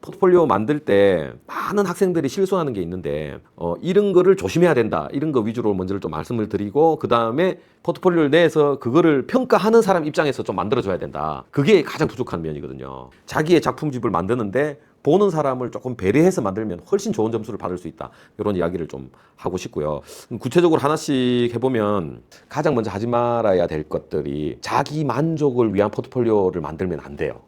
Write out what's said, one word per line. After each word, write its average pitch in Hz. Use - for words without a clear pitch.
포트폴리오 180
만들 113
때 92
많은 -
학생들이 175
실수하는 185
게 98
있는데, 78
어, 85
이런 196
거를 180
조심해야 160
된다, 101
이런 151
거 127
위주로 110
먼저 95
좀 92
말씀을 104
드리고, 135
그 131
다음에 120
포트폴리오를 170
내서 147
그거를 147
평가하는 226
사람 185
입장에서 147
좀 107
만들어줘야 95
된다. 71
그게 151
가장 -
부족한 92
면이거든요. 67
자기의 156
작품집을 127
만드는데 113
보는 190
사람을 131
조금 127
배려해서 156
만들면 98
훨씬 208
좋은 110
점수를 110
받을 90
수 -
있다, 73
이런 104
이야기를 85
좀 65
하고 92
싶고요. 76
구체적으로 156
하나씩 127
해보면, 104
가장 151
먼저 110
하지 101
말아야 117
될 78
것들이, 73
자기 147
만족을 131
위한 101
포트폴리오를 107
만들면 80
안 71
돼요. 71